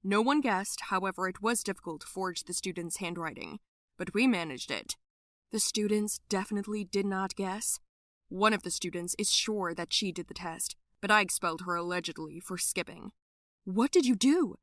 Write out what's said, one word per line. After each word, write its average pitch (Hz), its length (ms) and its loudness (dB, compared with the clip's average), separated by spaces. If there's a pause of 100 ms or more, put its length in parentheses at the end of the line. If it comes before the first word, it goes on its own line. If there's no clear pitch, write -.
No 202 180 4
one 277 200 4
guessed, 202 480 0
however, 185 400 0
it 190 120 -8
was 226 220 2
difficult 170 380 -6
to - 60 -14
forge 185 360 -4
the 180 100 -10
student's 175 440 -4
handwriting. 170 640 -6 (380)
But 175 160 -6
we 240 140 6
managed 165 440 0
it. - 260 -4 (540)
The 220 80 -2
students 208 680 0
definitely 208 560 -2
did 196 220 -2
not 190 300 -2
guess. 196 440 -2 (480)
One 214 260 4
of 190 100 -2
the 175 80 -6
students 175 480 -4
is 208 120 2
sure 190 440 2
that 170 180 -4
she 190 180 2
did 170 160 -8
the - 60 -14
test, 170 420 -6 (260)
but 202 100 2
I 208 100 8
expelled 170 400 -2
her 180 140 -2
allegedly 170 640 -6
for 180 180 -8
skipping. - 540 -4 (520)
What 214 280 2
did 302 160 6
you 247 80 6
do? 277 480 6